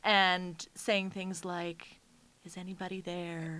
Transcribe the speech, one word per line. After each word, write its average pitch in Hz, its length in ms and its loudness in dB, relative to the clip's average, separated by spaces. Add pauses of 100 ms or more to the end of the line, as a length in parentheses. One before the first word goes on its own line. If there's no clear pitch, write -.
and 180 720 4
saying 196 360 2
things 185 340 -6
like, 175 540 -6 (440)
Is 170 140 -14
anybody 185 440 -8
there? 170 580 -6